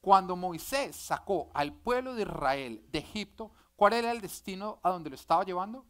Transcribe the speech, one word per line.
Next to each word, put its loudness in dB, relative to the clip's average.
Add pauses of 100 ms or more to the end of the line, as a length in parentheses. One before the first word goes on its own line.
Cuando 6
Moisés -4
sacó -4
al -2
pueblo -2
de -2
Israel -2
de -2
Egipto, -10 (240)
¿cuál 6
era 0
el -4
destino -10
a 2
donde -4
lo -12
estaba 2
llevando? -6